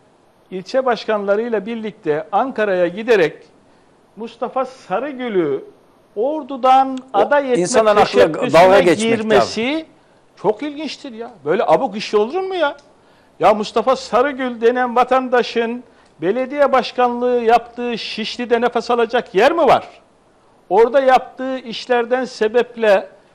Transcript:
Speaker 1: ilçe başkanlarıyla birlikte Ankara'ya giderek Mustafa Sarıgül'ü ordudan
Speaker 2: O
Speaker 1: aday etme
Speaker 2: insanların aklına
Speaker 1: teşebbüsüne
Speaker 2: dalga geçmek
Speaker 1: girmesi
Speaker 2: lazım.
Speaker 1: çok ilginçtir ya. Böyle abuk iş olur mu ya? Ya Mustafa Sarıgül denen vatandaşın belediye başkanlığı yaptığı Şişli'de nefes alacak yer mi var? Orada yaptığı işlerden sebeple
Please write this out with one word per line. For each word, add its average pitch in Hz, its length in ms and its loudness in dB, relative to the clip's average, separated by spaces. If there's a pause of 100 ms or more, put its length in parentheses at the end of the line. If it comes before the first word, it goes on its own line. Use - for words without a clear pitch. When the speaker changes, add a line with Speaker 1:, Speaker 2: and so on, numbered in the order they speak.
(500)
Speaker 1:
ilçe 190 340 -4
başkanlarıyla 214 800 -2
birlikte 214 680 -6
Ankara'ya 208 540 0
giderek 196 500 0 (800)
Mustafa 233 480 -6
Sarıgül'ü 226 1000 -4 (520)
ordudan 262 840 0 (160)
Speaker 2:
O 202 40 0
Speaker 1:
aday 262 320 0
etme 208 120 0
Speaker 2:
insanların 208 380 2
aklına 196 240 2
Speaker 1:
teşebbüsüne 151 280 -2
Speaker 2:
dalga 185 280 8
geçmek 208 360 2
Speaker 1:
girmesi 214 560 0
Speaker 2:
lazım. 320 140 -6 (500)
Speaker 1:
çok 208 260 -4
ilginçtir 285 500 -10
ya. 233 180 -14 (140)
Böyle 185 220 0
abuk 196 300 0
iş - 180 -6
olur 233 260 0
mu 381 140 -6
ya? 311 220 -2 (640)
Ya 190 140 4
Mustafa 214 420 -2
Sarıgül 254 640 -2
denen 247 360 0
vatandaşın 247 880 0 (360)
belediye 254 520 0
başkanlığı 247 680 0
yaptığı 233 580 0
Şişli'de 226 640 -4
nefes 233 300 -2
alacak 240 440 -2
yer 240 180 4
mi 339 100 0
var? 208 260 4 (800)
Orada 233 320 4
yaptığı 254 580 0
işlerden 240 680 -2
sebeple 220 840 0 (260)